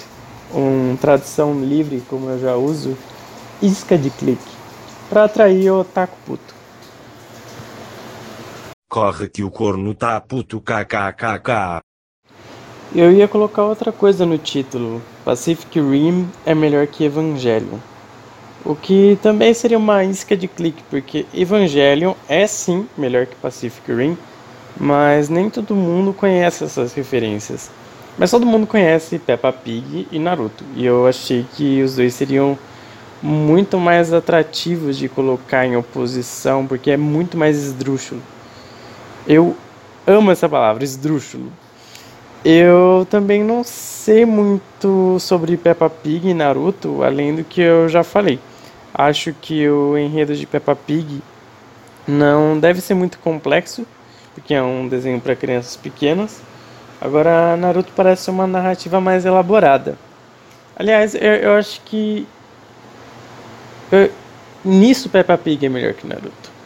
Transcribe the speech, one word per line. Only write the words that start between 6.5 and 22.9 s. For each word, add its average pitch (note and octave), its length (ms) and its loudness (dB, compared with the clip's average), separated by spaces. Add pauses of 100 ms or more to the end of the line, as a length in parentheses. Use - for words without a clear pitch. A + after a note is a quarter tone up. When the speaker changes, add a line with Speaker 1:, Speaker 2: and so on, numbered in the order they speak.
Speaker 2:
Corre G2+ 380 -4
que G2+ 160 -8
o G2 80 -8
corno G2+ 420 -4
tá A2+ 280 -4
puto, A2+ 400 -10
kkkk. G2+ 1200 -6 (1120)
Speaker 1:
Eu E3+ 160 8
ia G3+ 160 6
colocar G#3 360 0
outra A3 280 -4
coisa G3+ 340 2
no E3 120 0
título. B2 640 -6 (240)
Pacific D#3+ 540 -4
Rim D#3 500 0 (160)
é D#3+ 80 2
melhor D3 340 2
que C#3+ 160 -6
Evangelion. B2+ 760 -2 (880)
O D3 100 -4
que G3 460 4
também G#3+ 320 4
seria A3+ 240 0
uma G#3+ 260 2
isca G3 340 -4
de F3+ 100 -6
clique, E3+ 420 -6
porque C#3+ 440 -6
Evangelion E3+ 800 2 (160)
é F3 180 2
sim F#3+ 400 -4 (100)